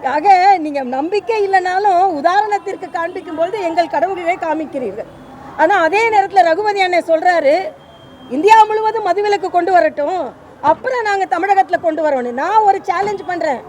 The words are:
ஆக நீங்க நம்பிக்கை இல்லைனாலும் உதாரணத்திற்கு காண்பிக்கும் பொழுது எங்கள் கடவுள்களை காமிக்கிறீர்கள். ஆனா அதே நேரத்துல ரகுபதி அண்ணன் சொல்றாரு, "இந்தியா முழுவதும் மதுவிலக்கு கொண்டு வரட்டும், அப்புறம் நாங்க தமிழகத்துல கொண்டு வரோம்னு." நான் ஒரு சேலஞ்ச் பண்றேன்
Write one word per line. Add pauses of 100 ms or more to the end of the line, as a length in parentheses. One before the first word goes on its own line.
(120)
ஆக (360)
நீங்க (160)
நம்பிக்கை
இல்லைனாலும் (140)
உதாரணத்திற்கு
காண்பிக்கும்
பொழுது (100)
எங்கள்
கடவுள்களை
காமிக்கிறீர்கள். (500)
ஆனா (100)
அதே (120)
நேரத்துல
ரகுபதி
அண்ணன்
சொல்றாரு, (800)
"இந்தியா
முழுவதும்
மதுவிலக்கு
கொண்டு
வரட்டும், (440)
அப்புறம்
நாங்க
தமிழகத்துல
கொண்டு
வரோம்னு."
நான்
ஒரு
சேலஞ்ச்
பண்றேன்